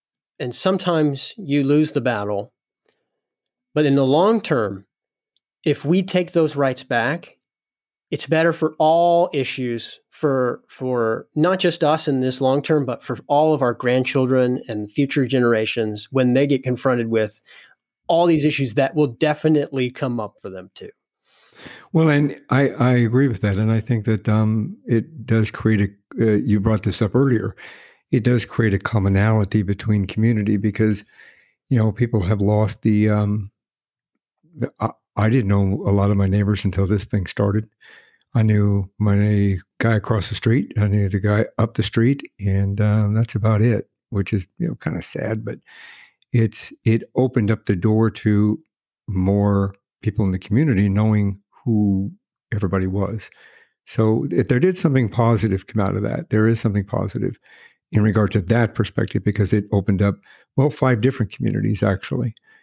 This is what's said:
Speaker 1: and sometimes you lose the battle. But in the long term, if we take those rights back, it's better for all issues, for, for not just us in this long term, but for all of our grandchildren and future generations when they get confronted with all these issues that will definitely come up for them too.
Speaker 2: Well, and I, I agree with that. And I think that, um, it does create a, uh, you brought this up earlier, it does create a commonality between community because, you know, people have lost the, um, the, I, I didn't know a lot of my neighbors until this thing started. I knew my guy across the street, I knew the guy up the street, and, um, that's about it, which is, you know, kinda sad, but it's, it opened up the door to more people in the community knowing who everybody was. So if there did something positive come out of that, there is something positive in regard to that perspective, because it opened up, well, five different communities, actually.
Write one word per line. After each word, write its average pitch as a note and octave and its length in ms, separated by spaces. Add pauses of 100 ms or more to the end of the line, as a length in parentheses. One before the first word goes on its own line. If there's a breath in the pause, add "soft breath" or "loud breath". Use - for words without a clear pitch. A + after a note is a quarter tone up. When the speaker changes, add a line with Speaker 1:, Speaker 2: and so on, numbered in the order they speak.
(380)
Speaker 1:
and B2+ 160
sometimes D#3+ 800
you D3 260
lose D3+ 300
the C#3 80
battle. G#2 520 (1200)
But D3+ 100
in C#3 100
the C#3 120
long F#3+ 340
term, G2+ 460 (800)
if D3 200
we F3+ 180
take F3+ 300
those D#3 240
rights C3+ 260
back, B2+ 560 (720)
it's - 160
better D#3+ 260
for D#3 260
all E3+ 540
issues, B2+ 680 (100)
for, C3 580
for A#2+ 640
not F3+ 240
just E3+ 240
us D#3 240
in C#3 140
this B2+ 200
long C3+ 220
term, D3+ 220
but A#2+ 180
for A#2+ 140 (100)
all D#3 280
of C3+ 80
our A#2+ 120
grandchildren B2+ 960
and G#2 220
future C#3 360
generations A2+ 840
when B2+ 240
they C#3 120
get C3+ 160
confronted B2 460
with A2 320 (640 loud breath)
all E3+ 200
these D#3 180
issues C#3 300
that C3+ 200
will D3+ 120
definitely C#3+ 840
come B2 300
up G#2 220
for G2 80
them F#2 240
too. F2+ 160 (1000 loud breath)
Speaker 2:
Well, D#3+ 160
and D3 300 (120)
I, C3+ 200
I B2+ 220
agree B2 360
with G2 120
that. G2+ 160
And A2 160
I A2 80
think A2 240
that, A2 240
um, A2 480 (100)
it A#2 400
does A2+ 240
create A2 300
a, G#2 420
uh, G#2+ 140
you G#2 240
brought A2 220
this - 180
up G#2+ 140
earlier, A#2+ 420 (560 loud breath)
it B2 100
does A#2+ 220
create A2 300
a F#2+ 40
commonality G#2 840
between G2 440
community G#2+ 500
because, G#2+ 480 (640 soft breath)
you B2+ 100
know, A2 120
people A2+ 320
have G2+ 180
lost G#2 420
the, G#2+ 260
um, G#2 420 (1080)
the, - 220
I, - 120 (260)
I G#2+ 140
didn't A#2 180
know G2+ 380
a G#2+ 40
lot G2+ 200
of G2+ 60
my G2 100
neighbors G2+ 380
until F#2+ 220
this G2 200
thing F#2+ 200
started. G#2 420 (640 soft breath)
I A#2 80
knew G#2 560
my G2+ 600 (200)
guy A2+ 160
across G#2 340
the - 60
street, A#2+ 420
I G#2 120
knew G2+ 200
the F#2+ 120
guy G#2 260 (100)
up G#2+ 180
the A2+ 80
street, B2+ 400 (180)
and, G2 400
um, G#2 340
that's A2+ 200
about G#2+ 280
it, A#2 260 (220)
which G2+ 220
is, F#2+ 160 (100)
you - 100
know, - 60
kinda - 280
sad, A2 420
but A#2 140 (760 loud breath)
it's, A2+ 400 (120)
it A2+ 200 (100)
opened B2 360
up A2 160
the G2+ 100
door G#2+ 340
to G#2+ 480 (480)
more G2 680 (280)
people A2 220
in F#2+ 80
the F#2 60
community G#2+ 500
knowing G#2 520 (240)
who G#2 460 (420)
everybody F#2+ 360
was. G2 420 (560 soft breath)
So A2+ 440
if E3+ 180
there B2 100
did F3+ 180
something C3 320
positive A2 600
come A2 120
out G2 140
of G2+ 80
that, - 280
there A2 180
is A2+ 120
something G2+ 240
positive G2+ 540 (540 soft breath)
in G#2+ 100
regard G#2 300
to G#2 80
that A2+ 340
perspective, - 480
because G#2 300
it G#2 180
opened G2 320
up, G2+ 140 (400 soft breath)
well, C#3 140
five B2+ 300
different B2 300
communities, G#2+ 540
actually. G#2+ 500 (280 soft breath)